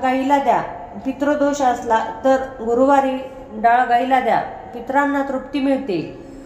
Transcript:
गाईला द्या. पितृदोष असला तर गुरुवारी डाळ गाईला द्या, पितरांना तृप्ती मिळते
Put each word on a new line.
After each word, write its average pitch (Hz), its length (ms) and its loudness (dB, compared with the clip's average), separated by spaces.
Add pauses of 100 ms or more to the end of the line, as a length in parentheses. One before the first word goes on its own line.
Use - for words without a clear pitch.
गाईला 262 360 2
द्या. 240 240 2 (420)
पितृदोष 277 580 0
असला 233 420 2 (200)
तर 262 120 4
गुरुवारी 262 800 2 (360)
डाळ 233 360 4
गाईला 254 320 2
द्या, 208 200 2 (340)
पितरांना 277 480 0
तृप्ती 269 380 -4
मिळते 208 680 -2 (180)